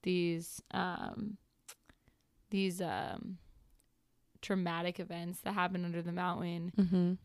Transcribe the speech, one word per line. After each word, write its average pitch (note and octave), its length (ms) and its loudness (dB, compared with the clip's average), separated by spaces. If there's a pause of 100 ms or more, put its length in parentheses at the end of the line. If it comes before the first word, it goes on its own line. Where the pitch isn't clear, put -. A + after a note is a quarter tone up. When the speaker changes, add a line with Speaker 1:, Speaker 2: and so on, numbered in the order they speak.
Speaker 1:
these, E3+ 580 0 (100)
um, F#3+ 680 -4 (1120)
these, F#3+ 300 2
um, D3+ 580 -4 (1000)
traumatic F3 580 0
events E3+ 420 -6
that - 120 -2
happened F3+ 320 0
under E3+ 180 -2
the E3+ 80 -4
mountain. F3 680 -2
Speaker 2:
Mm-hmm. F3+ 360 6 (100)